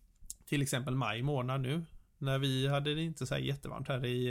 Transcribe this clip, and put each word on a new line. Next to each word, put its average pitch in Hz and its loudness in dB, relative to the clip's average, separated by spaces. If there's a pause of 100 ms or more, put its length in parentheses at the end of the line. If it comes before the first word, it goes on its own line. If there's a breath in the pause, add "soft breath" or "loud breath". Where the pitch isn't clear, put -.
(480)
till 147 2
exempel 131 0
maj 117 0
månad 135 0
nu, 151 0 (340)
när 135 2
vi 135 2
hade 143 2
det 160 0
inte 160 -2
så 139 -2
här 139 0
jättevarmt 135 -4
här 131 0
i, 123 2